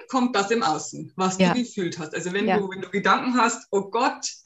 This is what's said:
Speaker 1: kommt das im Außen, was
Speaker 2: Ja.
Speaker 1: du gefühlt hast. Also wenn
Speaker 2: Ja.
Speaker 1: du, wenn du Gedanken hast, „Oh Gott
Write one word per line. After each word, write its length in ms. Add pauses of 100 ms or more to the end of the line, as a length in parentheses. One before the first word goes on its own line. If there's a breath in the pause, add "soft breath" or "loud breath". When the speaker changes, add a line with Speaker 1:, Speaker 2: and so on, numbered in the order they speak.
Speaker 1:
kommt 260
das 160
im 120
Außen, 540
was 220
Speaker 2:
Ja. 140
Speaker 1:
du 100
gefühlt 360
hast. 160
Also 180
wenn 140
Speaker 2:
Ja. 120
Speaker 1:
du, 120
wenn 100
du 100
Gedanken 460
hast, 340
„Oh 200
Gott 360 (200)